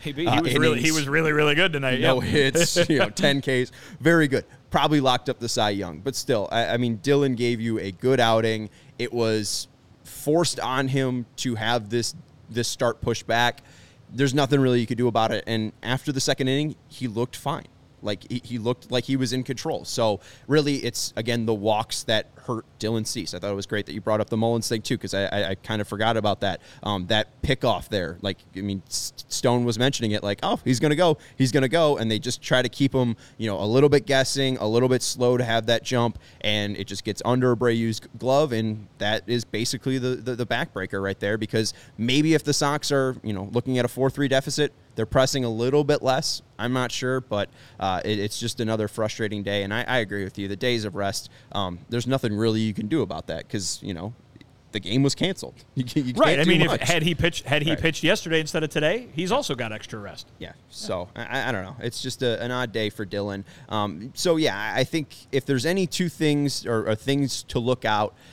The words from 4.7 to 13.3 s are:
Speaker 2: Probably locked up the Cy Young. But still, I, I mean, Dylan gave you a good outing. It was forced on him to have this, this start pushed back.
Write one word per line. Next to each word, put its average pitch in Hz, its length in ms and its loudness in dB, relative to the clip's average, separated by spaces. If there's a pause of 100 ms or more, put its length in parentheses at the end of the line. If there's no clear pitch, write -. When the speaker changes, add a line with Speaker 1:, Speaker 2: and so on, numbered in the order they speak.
Speaker 2:
Probably 151 280 4
locked 131 300 2
up 127 100 -4
the 117 100 -4
Cy 107 220 2
Young. 90 280 -4
But 117 160 -6
still, 110 360 0
I, 113 160 0
I 107 100 0
mean, 120 220 0
Dylan 139 380 2
gave 120 240 0
you 113 180 0
a 95 120 -4
good 127 280 2
outing. 113 500 2 (280)
It 117 160 -6
was 110 540 -2 (360)
forced - 560 0
on 131 280 0
him 127 380 0 (120)
to 123 180 -2
have 110 340 0
this, 117 260 -2 (340)
this 113 180 -2
start - 340 -2
pushed - 260 -4
back. 117 340 2 (500)